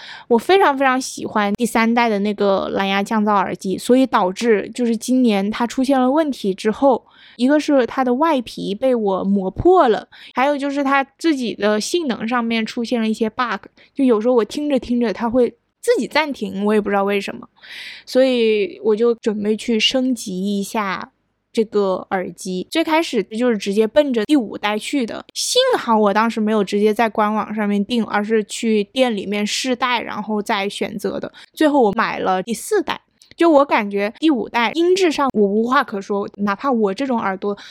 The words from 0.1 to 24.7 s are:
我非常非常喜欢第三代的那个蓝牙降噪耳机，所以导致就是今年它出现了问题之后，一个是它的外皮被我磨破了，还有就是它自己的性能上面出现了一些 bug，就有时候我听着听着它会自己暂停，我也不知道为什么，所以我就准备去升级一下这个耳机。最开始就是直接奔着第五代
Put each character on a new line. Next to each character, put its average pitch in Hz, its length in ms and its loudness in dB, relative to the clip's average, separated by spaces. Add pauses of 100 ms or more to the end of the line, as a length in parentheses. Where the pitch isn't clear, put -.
我 240 80 2
非 349 240 4
常 370 160 4
非 269 80 0
常 262 160 2
喜 226 280 -8
欢 208 260 -2
第 226 100 -4
三 226 300 2
代 240 160 2
的 208 100 0
那 208 140 -2
个 196 360 0
蓝 196 180 -2
牙 196 160 0
降 214 200 0
噪 208 120 2
耳 190 200 0
机， 190 220 -6
所 - 180 2
以 262 80 6
导 208 280 0
致 208 420 0
就 247 100 -4
是 233 140 0
今 254 240 0
年 208 300 2
它 240 160 -2
出 269 160 -2
现 262 180 2
了 254 80 2
问 302 220 2
题 196 240 -4
之 214 160 -2
后， 254 340 2 (300)
一 240 120 0
个 294 120 4
是 277 260 2
它 262 180 -2
的 247 120 0
外 294 260 0
皮 180 320 -8
被 254 220 0
我 196 280 -2
磨 196 280 0
破 339 380 6
了， - 180 0 (260)
还 262 140 2
有 294 100 2
就 277 140 -4
是 285 120 -2
它 277 200 2 (160)
自 330 160 0
己 247 180 -4
的 214 260 0
性 330 280 -2
能 214 200 -4
上 240 160 -2
面 226 220 -2
出 240 180 -6
现 233 160 -2
了 220 80 0
一 220 60 0
些 220 160 -2
bug， 226 380 -6 (260)
就 277 100 -2
有 240 160 6
时 214 80 0
候 254 60 4
我 233 100 4
听 294 240 -6
着 277 120 2
听 240 200 -4
着 233 140 0
它 226 160 -4
会 240 260 2 (240)
自 - 200 0
己 220 80 -2
暂 294 260 0
停， 196 320 -6
我 214 80 2
也 214 80 2
不 208 80 -4
知 202 60 0
道 196 80 2
为 202 180 -2
什 - 140 -8
么， - 120 -18 (600)
所 254 180 4
以 226 580 2
我 214 120 2
就 240 180 2
准 214 300 -4
备 214 120 0
去 220 240 -2
升 262 360 0
级 196 440 -4
一 196 40 -2
下 196 480 -6 (420)
这 226 100 2
个 202 480 -2
耳 185 220 -4
机。 185 360 -8
最 330 140 0
开 320 180 0
始 240 220 -2
就 233 260 0
是 226 80 2
直 196 160 -4
接 220 140 2
奔 294 240 2
着 220 140 0
第 302 100 2
五 233 220 0
代 208 200 -2